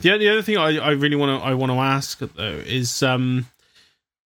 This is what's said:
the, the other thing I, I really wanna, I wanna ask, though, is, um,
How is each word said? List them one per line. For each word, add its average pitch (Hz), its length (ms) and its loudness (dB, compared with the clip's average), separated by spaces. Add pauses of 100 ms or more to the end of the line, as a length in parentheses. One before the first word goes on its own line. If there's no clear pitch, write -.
the, 190 180 4
the 208 100 2
other 214 140 2
thing 214 140 -2
I, 156 220 2
I 147 140 0
really 147 240 2
wanna, 139 220 0
I 131 160 -2
wanna 131 240 0
ask, 135 420 -2
though, 87 440 -8
is, 123 380 -2
um, 127 440 0 (920)